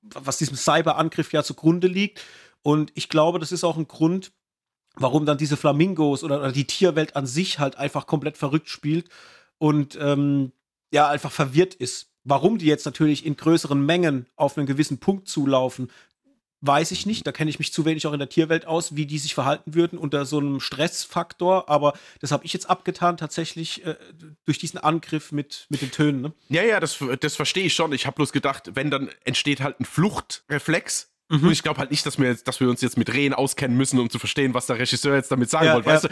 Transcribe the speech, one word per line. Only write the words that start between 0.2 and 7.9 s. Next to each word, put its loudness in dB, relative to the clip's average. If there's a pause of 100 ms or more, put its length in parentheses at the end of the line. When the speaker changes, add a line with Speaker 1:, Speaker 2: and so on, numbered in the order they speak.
Speaker 1:
diesem -2
Cyberangriff 0
ja 2
zugrunde 2
liegt. -2 (400)
Und 2
ich -8
glaube, 4
das -10
ist -4
auch -2
ein -4
Grund, 0 (640)
warum 2
dann 2
diese -2
Flamingos 2
oder, -2
oder -2
die 0
Tierwelt 2
an -2
sich -2
halt -2
einfach -6